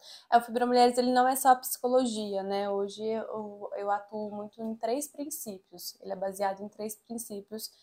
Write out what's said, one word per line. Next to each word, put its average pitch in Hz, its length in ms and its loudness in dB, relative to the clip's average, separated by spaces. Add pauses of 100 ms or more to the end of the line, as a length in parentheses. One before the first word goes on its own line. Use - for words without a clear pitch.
(320)
É, 240 60 10
o - 20 6
Fibromulheres, 247 560 4
ele 247 160 4
não 254 160 6
é 262 80 2
só 262 140 6
a 254 60 10
psicologia, 220 840 0
né? 202 280 -2
Hoje 202 340 -4
eu, 214 720 -6
eu 202 140 -2
atuo 208 440 -4
muito 208 280 -10
em 226 120 -6
três 233 320 -4
princípios. - 920 -12
Ele 196 140 -8
é - 20 -4
baseado 196 460 -4
em 208 80 -8
três 220 260 -8
princípios, 220 760 -12 (120)